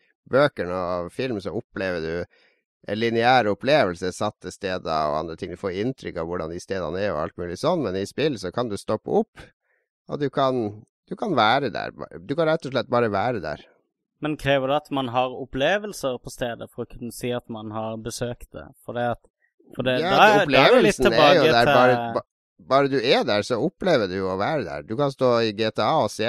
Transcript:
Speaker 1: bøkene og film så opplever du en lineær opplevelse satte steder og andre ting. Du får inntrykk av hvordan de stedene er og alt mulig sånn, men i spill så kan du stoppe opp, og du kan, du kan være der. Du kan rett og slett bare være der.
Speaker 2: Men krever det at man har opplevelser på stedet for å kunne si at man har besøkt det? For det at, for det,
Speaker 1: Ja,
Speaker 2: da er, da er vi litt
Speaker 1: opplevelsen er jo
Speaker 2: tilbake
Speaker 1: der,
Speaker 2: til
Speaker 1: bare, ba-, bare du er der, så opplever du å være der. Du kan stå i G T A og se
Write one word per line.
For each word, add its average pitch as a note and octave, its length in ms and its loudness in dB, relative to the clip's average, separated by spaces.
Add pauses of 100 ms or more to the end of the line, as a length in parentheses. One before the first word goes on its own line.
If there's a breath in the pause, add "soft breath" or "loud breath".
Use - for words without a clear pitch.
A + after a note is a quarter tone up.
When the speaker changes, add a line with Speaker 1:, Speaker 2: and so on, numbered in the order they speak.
(260)
Speaker 1:
bøkene A#2+ 480 0
og F2+ 400 -4
film B2 260 -4
så F#2 140 -8
opplever F#2+ 480 -4
du E2 380 -6 (480 soft breath)
en G#2 100 -4
lineær A#2 480 2
opplevelse G2+ 680 0
satte G#2 400 -6
steder F#2 380 -6 (160)
og D2+ 140 -2
andre E2 180 -8
ting. F2 160 -8
Du F2+ 60 -16
får F#2 240 -4
inntrykk F#2 340 -6
av E2 80 -6
hvordan E2+ 240 -6
de E2+ 100 -8
stedene F2+ 380 -6
er G2+ 160 -2
og D2 80 -2
alt - 160 -8
mulig F2 240 -8
sånn, D#3+ 240 0
men F#2 100 -4
i F#2+ 100 -2
spill C#3+ 300 -2
så F2+ 160 -8
kan A#2+ 160 -4
du G#2 80 -6
stoppe - 460 -6
opp, - 220 -10 (640 soft breath)
og D3 100 -8
du C#3+ 120 -2
kan, C3 280 0 (480)
du - 100 -10
kan F#3+ 220 -2
være A#2+ 320 4
der. A#1 240 -8 (240)
Du G2+ 160 -8
kan D#3+ 160 2
rett D#3+ 160 -2
og C3+ 80 -10
slett C3 160 -2
bare A#2+ 240 2
være G#2+ 260 -2
der. D2+ 220 -8 (600)
Speaker 2:
Men D3+ 140 -2
krever C#3 360 0
det D3 100 2
at - 80 -16
man C3+ 240 -4
har B2+ 160 0
opplevelser C#3 880 -4
på - 140 -14
stedet A#2 380 -8
for A#2+ 140 -8
å - 60 -20
kunne A#2 240 -12
si B2 160 -6
at A#2+ 180 -6
man A2 220 -12
har A2 260 -8
besøkt A#2+ 560 -10
det? - 140 -16 (140)
For A#2 160 -10
det A#2+ 160 -2
at, - 100 -8 (480)
for - 140 -6
det, B2+ 160 0
Speaker 1:
Ja, F3 120 0
Speaker 2:
da F3+ 120 6 (180)
er, F3 60 0
da C3 200 6
er A#3+ 80 8
vi A#3+ 80 6
litt G#3 160 4
Speaker 1:
opplevelsen G3+ 120 4
er C#3+ 220 8
jo D#3 80 6
Speaker 2:
tilbake D#3 100 6
Speaker 1:
der, A#2+ 160 6
Speaker 2:
til C#3+ 60 4
Speaker 1:
bare, B2+ 240 6 (120)
ba-, A#2 180 -4 (320)
bare C3+ 280 2
du C3+ 100 0
er D3 260 2
der, G#2 200 2
så B2 140 -2
opplever C3+ 500 0
du F2+ 120 -4
å F#2 160 -2
være B2 280 -2
der. D2+ 200 -10
Du D2 120 -8
kan C#3+ 160 0
stå C3 260 2
i A2+ 140 2
G A2 200 0
T A#2 100 -2
A C#3 220 2
og G#2 80 -2
se G#2+ 160 -2